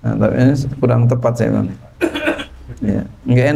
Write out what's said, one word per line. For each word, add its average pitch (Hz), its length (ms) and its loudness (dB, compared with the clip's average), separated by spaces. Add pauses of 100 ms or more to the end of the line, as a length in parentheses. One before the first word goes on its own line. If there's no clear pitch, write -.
Nah, 113 80 0
tapi 113 240 0
ini 127 160 4 (240)
kurang 120 320 2
tepat 120 320 0
saya 113 80 2
bilang. 104 240 -2 (1040)
Ya, 208 220 -2 (240)
nggak 123 200 4 (100)